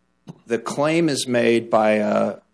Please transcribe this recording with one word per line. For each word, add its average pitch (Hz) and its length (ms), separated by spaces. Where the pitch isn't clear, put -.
The 117 120
claim 160 500
is 131 180
made 117 440
by 110 220
a 107 440